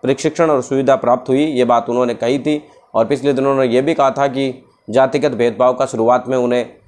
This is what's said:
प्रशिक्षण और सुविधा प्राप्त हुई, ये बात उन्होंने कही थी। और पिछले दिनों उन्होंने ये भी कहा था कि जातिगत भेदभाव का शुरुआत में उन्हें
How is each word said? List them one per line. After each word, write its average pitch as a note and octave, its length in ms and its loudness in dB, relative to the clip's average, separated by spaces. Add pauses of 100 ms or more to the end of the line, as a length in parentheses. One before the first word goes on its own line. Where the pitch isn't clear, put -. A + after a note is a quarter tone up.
प्रशिक्षण D3+ 480 0
और C3 120 2
सुविधा C3+ 340 2
प्राप्त B2 320 0
हुई, C3+ 160 2
ये B2+ 200 0
बात A#2 260 0
उन्होंने A#2+ 240 0
कही B2 240 -2
थी। D3+ 260 -4 (300)
और A2+ 100 2
पिछले C#3 280 0
दिनों C3+ 180 0
उन्होंने C3 220 0
ये B2+ 100 2
भी D#3+ 120 0
कहा C#3+ 160 2
था C#3 160 -2
कि C3+ 380 -4 (260)
जातिगत C3 400 2
भेदभाव A#2+ 440 0
का C3 120 -2
शुरुआत A#2 420 0
में B2+ 100 -2
उन्हें B2 280 0 (220)